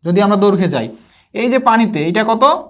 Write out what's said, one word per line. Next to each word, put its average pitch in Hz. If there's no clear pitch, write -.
যদি 175
আমরা 208
দৈর্ঘ্যে 185
যাই, 113
এই 226
যে 262
পানিতে 220
এটা 208
কত? 226